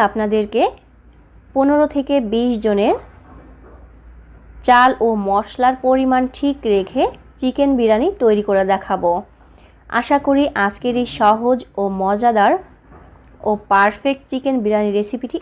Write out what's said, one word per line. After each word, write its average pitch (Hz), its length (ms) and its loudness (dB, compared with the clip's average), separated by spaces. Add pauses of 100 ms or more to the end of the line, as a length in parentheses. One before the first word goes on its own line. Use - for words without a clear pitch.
আপনাদেরকে 214 560 -2 (880)
পনেরো 285 420 2
থেকে 277 200 -2 (180)
বিশ 240 200 0 (120)
জনের 214 320 2 (1700)
চাল 247 280 6 (100)
ও 233 80 2 (200)
মশলার 214 460 0 (120)
পরিমাণ 262 360 2 (140)
ঠিক 285 200 -2 (180)
রেখে 196 300 0 (320)
চিকেন 269 400 0
বিরিয়ানি 226 320 2 (140)
তৈরি 214 260 2
করে 196 160 2
দেখাবো। 190 460 -2 (800)
আশা 240 360 0
করি 277 180 2 (200)
আজকের 226 320 -4
এই 247 120 -2 (120)
সহজ 233 380 2 (220)
ও - 20 0 (160)
মজাদার 208 540 2 (960)
ও - 20 -2 (180)
পারফেক্ট 208 600 0
চিকেন 262 320 -4
বিরিয়ানি 208 320 0
রেসিপিটি 208 500 -6